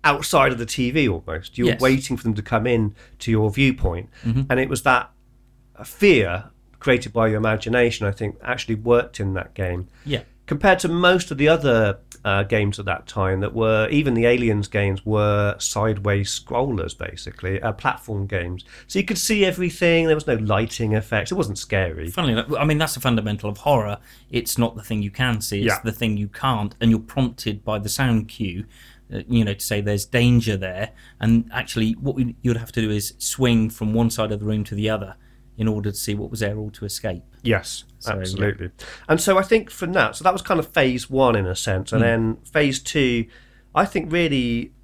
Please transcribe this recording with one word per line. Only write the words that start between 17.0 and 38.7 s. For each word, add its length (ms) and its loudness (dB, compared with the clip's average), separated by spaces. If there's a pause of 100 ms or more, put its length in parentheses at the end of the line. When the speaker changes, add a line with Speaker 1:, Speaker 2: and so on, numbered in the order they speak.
Speaker 1:
uh, 100 -2
platform 540 -4
games. 380 -4 (240)
So 100 -2
you 60 0
could 140 -2
see 260 2
everything, 640 2
there 100 0
was 100 -6
no 80 2
lighting 580 0
effects, 380 -2
it 60 -4
wasn't 220 -4
scary. 520 -4
Speaker 2:
Funnily 240 0
enough, 240 -2
I 60 0
mean, 140 2
that's 160 0
the 60 -10
fundamental 480 0
of 100 -6
horror. 400 0 (320)
It's 280 -2
not 180 0
the 60 -14
thing 200 -4
you 100 -4
can 280 0
see, 220 -4
it's 120 2
Speaker 1:
Yeah. 100 -6
Speaker 2:
the 80 -2
thing 240 -2
you 120 -4
can't, 520 -2
and 100 4
you're 100 4
prompted 640 -4
by 140 -2
the 100 -6
sound 400 0
cue, 360 -8 (480)
uh, 160 -6
you 160 2
know, 100 -2
to 100 -8
say 160 -2
there's 240 -2
danger 520 2
there, 340 -6 (300)
and 320 2
actually 400 -2
what 240 -4
we, 260 -2
you'd 140 0
have 160 -10
to 80 -2
do 100 0
is 280 -4
swing 520 2
from 240 -4
one 160 2
side 220 -2
of 80 -4
the 60 -6
room 180 0
to 100 -8
the 160 0
other 240 -4 (440)
in 100 0
order 220 -2
to 60 -8
see 180 -4
what 160 -6
was 100 -8
there 160 -2
or 140 -8
to 160 -12
escape. 360 -6 (200)
Speaker 1:
Yes, 420 -2 (140)
Speaker 2:
So, 160 -6
yeah. 60 -6
Speaker 1:
absolutely. 500 -4 (360)